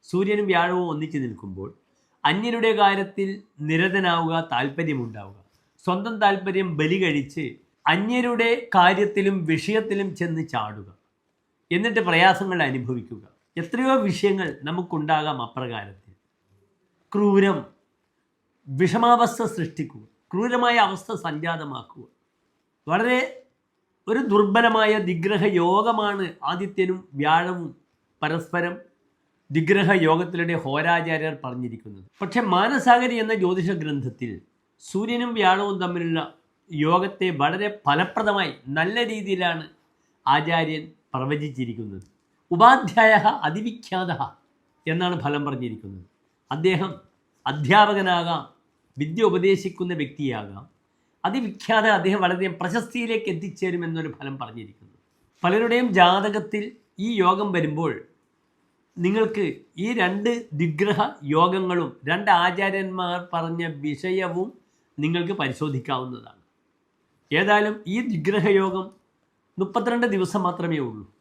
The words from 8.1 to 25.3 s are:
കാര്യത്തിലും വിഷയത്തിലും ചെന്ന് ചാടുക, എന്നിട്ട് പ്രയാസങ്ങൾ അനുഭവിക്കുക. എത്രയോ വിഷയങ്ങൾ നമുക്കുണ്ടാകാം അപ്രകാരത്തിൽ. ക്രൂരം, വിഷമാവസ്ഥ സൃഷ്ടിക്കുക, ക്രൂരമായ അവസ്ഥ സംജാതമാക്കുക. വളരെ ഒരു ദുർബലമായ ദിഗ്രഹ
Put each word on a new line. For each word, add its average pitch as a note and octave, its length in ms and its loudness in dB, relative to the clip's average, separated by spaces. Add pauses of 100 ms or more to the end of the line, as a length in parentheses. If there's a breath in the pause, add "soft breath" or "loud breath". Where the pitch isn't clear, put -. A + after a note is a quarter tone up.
കാര്യത്തിലും G3 600 4 (140)
വിഷയത്തിലും G3+ 600 -2 (100)
ചെന്ന് E3 240 -4 (100)
ചാടുക, G#2+ 340 -6 (880)
എന്നിട്ട് G#3+ 340 0
പ്രയാസങ്ങൾ F3+ 600 4
അനുഭവിക്കുക. A#2+ 540 -8 (400)
എത്രയോ C4 320 2 (120)
വിഷയങ്ങൾ F#3+ 400 0 (220)
നമുക്കുണ്ടാകാം D#3 760 -2
അപ്രകാരത്തിൽ. G#2 680 -10 (1000)
ക്രൂരം, G3 440 6 (1080)
വിഷമാവസ്ഥ A#3 720 2 (160)
സൃഷ്ടിക്കുക, D3+ 480 -8 (260)
ക്രൂരമായ A#3+ 440 0 (120)
അവസ്ഥ F#3+ 240 -8 (160)
സംജാതമാക്കുക. D3+ 800 -8 (840)
വളരെ B3 300 2 (880)
ഒരു A#3+ 100 2 (120)
ദുർബലമായ G#3+ 600 4 (180)
ദിഗ്രഹ F#3 340 0 (180)